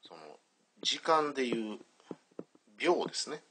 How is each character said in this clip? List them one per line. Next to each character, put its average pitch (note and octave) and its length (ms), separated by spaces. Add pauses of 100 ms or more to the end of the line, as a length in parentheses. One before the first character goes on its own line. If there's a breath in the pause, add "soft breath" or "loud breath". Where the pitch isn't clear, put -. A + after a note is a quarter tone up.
そ F#2 140
の、 D#2+ 60 (600)
時 - 180
間 D#3 340
で C3+ 120
い A2+ 300
う F2+ 40 (960)
秒 C3+ 280
で - 80
す - 160
ね。 D3 220